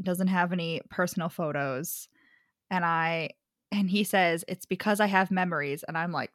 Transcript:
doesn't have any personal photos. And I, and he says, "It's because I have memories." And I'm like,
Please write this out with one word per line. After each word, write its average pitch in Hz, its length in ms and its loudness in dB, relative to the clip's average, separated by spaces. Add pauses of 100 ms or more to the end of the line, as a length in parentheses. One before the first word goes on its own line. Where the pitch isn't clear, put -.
doesn't 185 280 0
have 180 240 2
any 165 380 -2
personal 175 400 -2
photos. 143 800 -4 (640)
And 180 140 0
I, 165 460 0 (420)
and 202 160 2
he 202 160 2
says, 170 440 2
"It's - 180 -8
because 208 340 0
I 208 60 4
have 190 240 4
memories." 165 520 -2
And 160 140 -8
I'm 170 160 -2
like, 135 220 -4